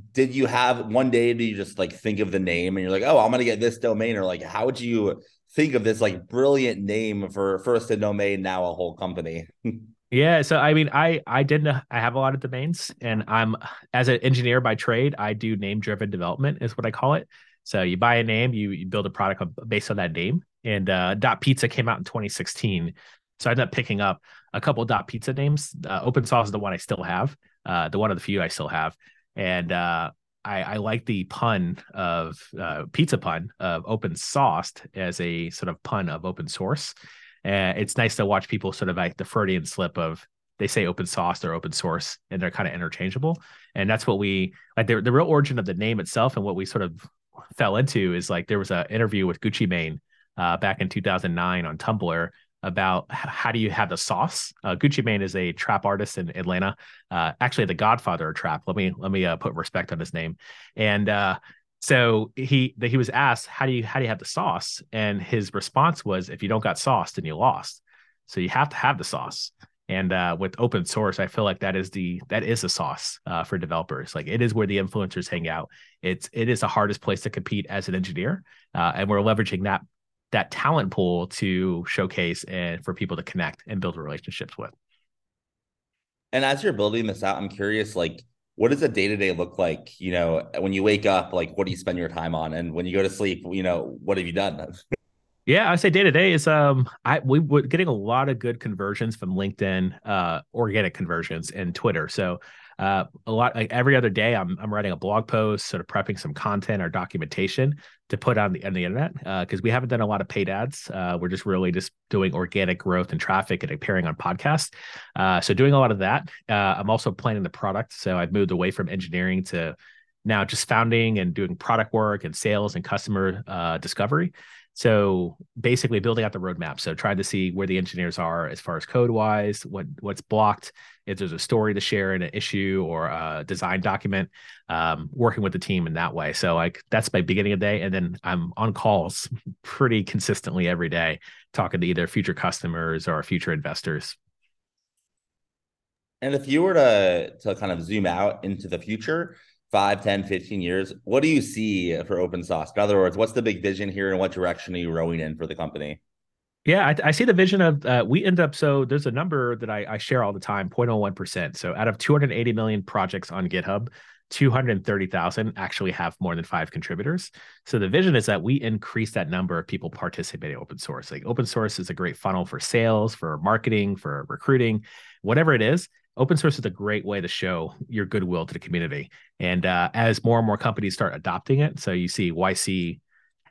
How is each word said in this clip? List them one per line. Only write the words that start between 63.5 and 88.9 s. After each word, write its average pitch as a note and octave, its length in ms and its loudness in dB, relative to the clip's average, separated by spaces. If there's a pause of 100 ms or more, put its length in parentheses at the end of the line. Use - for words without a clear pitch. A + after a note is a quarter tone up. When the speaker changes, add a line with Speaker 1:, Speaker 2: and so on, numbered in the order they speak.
Speaker 2:
do C3 60 2
you, A#2 120 -2
how A#2+ 140 -4
do C3 60 0
you A2+ 60 0
have G2+ 80 -4
the - 60 -16
sauce?" - 580 -4 (100)
And G#2 280 0
his G2+ 340 -2
response C#3+ 500 2
was, F#2 240 -2
"If - 140 -14
you G2 60 -2
don't A2 140 0
got F#2 160 0
sauce, A#2 340 0
then F2 120 -6
you D#2 120 -6
lost." - 460 -2 (440)
So - 140 -6
you F3+ 100 -2
have C#3+ 180 2
to - 80 -12
have B2+ 220 2
the D#2+ 60 -8
sauce. - 480 -8 (360)
And, F#2 240 -2
uh, F2 260 0
with F#2 220 -4
open A2+ 240 0
source, G#2 340 -2
I F#2+ 80 0
feel - 160 -2
like G2 180 0
that F#2+ 140 -2
is F#2+ 160 -4
the, F2+ 380 -4
that G#2+ 160 0
is A2+ 160 0
the F2+ 80 -2
sauce, - 580 -6
uh, E2+ 160 -2
for F#2 160 -4
developers. D#2+ 560 -6
Like, D2+ 140 -8
it A2+ 120 0
is A2+ 140 2
where G#2+ 140 2
the G2 100 0
influencers F#2+ 500 -4
hang E2 200 -6
out. D#2+ 200 -6 (320)
It's, F#2 320 -6
it A#2 160 -2
is A#2+ 120 0
the G2 80 2
hardest G#2 320 2
place - 220 -2
to - 80 -6
compete G2 380 -4
as G2 200 -6
an F#2 80 -2
engineer. C3 480 -4 (280)
Uh, E2+ 220 2
and G2 160 0
we're G2+ 80 4
leveraging G2+ 460 2
that, F#2+ 160 0 (500)
that - 220 0
talent C#3 400 0
pool F2 340 2
to F#2 640 0
showcase F2 560 -2
and F2 400 -6
for F2+ 100 -6
people F2+ 220 -6
to E2+ 80 -8
connect - 420 -6
and G2+ 140 -6
build F2 160 -4
relationships - 600 -12
with. - 140 -10 (1600)
Speaker 1:
And C3 120 2
as C#3 180 2
you're G3 100 2
building G#2+ 360 0
this F#2+ 160 -4
out, F#2+ 120 0
I'm F#2+ 120 -6
curious, G2+ 480 -2
like, E2+ 260 -2 (320)
what A#2 160 4
does C#3+ 120 0
a C#3+ 60 4
day-to-day G2+ 440 0